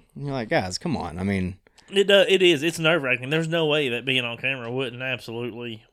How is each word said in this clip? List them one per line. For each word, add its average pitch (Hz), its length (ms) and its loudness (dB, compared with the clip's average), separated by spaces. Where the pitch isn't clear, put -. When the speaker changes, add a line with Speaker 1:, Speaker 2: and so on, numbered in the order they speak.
Speaker 1:
You're 139 160 -8
like, 117 160 -6
"Guys, 98 300 -2
come 147 180 -4
on." 80 220 -6
I 92 40 -4
mean, 95 360 -2
Speaker 2:
It, 196 200 4
uh, 196 180 8
it 190 140 4
is. 170 200 6
It's 165 160 -2
nerve-wracking. 139 520 0
There's 160 180 0
no 160 180 0
way 147 240 2
that 117 140 -4
being 131 200 0
on 117 140 -6
camera 127 320 -4
wouldn't 123 320 -4
absolutely 117 800 -8